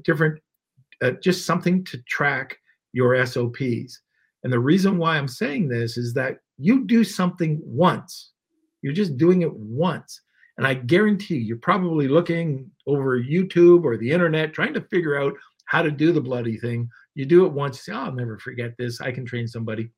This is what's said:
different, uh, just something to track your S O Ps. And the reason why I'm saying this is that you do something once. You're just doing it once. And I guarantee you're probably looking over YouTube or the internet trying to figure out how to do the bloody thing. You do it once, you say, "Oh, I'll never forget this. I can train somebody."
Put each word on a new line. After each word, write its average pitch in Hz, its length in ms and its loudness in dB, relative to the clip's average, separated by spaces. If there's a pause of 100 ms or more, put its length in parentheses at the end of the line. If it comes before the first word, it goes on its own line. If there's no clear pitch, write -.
different, 156 380 0 (640)
uh, 123 80 2 (120)
just 180 220 2
something 180 400 2
to - 140 -12 (100)
track 143 480 -2 (340)
your 127 220 4
S 127 240 0
O 120 120 0
Ps. 120 520 -6 (420)
And 127 80 -4
the 123 80 2
reason 185 380 4
why 165 200 0
I'm 139 100 -2
saying 226 400 -4
this 117 300 -2
is 120 180 -6
that 131 240 -4 (180)
you 226 280 2
do 226 180 4
something 175 600 -2
once. 135 720 -2 (480)
You're 143 120 -6
just 170 240 -2
doing 175 240 4
it 156 120 0
once. 120 680 -6 (360)
And 135 100 0
I 135 80 0
guarantee 175 600 0
you're 113 200 -4
probably 165 500 0
looking 165 600 0 (160)
over 135 340 0
YouTube 175 640 6
or 117 140 0
the 117 140 -2
internet 156 420 0
trying 240 220 -4
to 220 60 -4
figure 156 380 -2
out 139 140 0 (320)
how 160 160 0
to 165 80 0
do 151 220 2
the 151 100 2
bloody 120 360 -4
thing. 117 300 -6 (280)
You 135 100 -6
do 170 200 6
it - 60 0
once, 139 260 -6
you - 160 -14
say, 220 40 -8
"Oh, 269 60 -8
I'll 196 80 -8
never 120 260 -8
forget 120 400 -10
this. 123 240 -8
I 131 100 -6
can 127 140 -8
train 120 220 -6
somebody." 113 500 -8